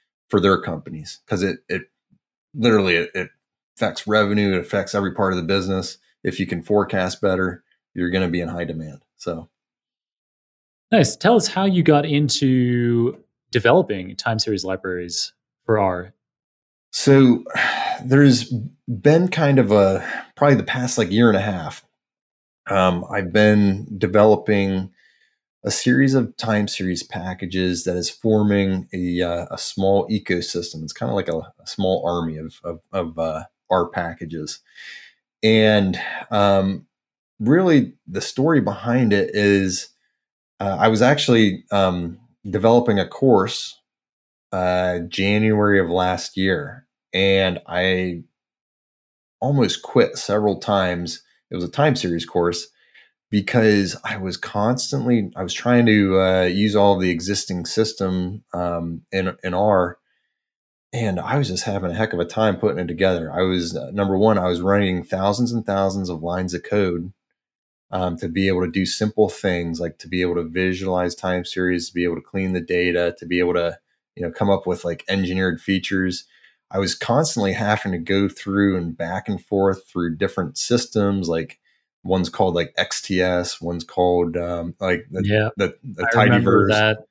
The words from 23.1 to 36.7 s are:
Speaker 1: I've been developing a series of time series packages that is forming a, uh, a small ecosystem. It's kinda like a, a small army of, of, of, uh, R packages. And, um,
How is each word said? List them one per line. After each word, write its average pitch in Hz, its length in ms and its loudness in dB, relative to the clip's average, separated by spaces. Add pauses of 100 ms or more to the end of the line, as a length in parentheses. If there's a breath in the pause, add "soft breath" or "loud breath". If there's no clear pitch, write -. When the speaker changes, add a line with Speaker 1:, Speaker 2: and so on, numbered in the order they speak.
Speaker 1:
I've 95 200 -4
been 104 560 4 (100)
developing 101 920 2 (720)
a 104 80 -4
series 131 420 2
of 123 220 0
time 104 320 0
series 92 360 -4
packages 92 800 -4
that 90 120 -2
is 87 140 -4
forming 101 840 0
a, 90 300 -4
uh, 87 300 -4
a - 60 -10
small 98 520 0
ecosystem. 87 760 -4
It's 78 100 -12
kinda - 200 -6
like 95 160 -4
a, 82 80 -4
a - 300 -14
small 95 380 -2
army 82 320 -4
of, 80 260 -14
of, 85 180 -10 (100)
of, 82 280 -6
uh, 78 240 -4 (260)
R 90 200 2
packages. 80 680 -8 (840 loud breath)
And, 107 560 4 (320 loud breath)
um, 98 560 2 (520)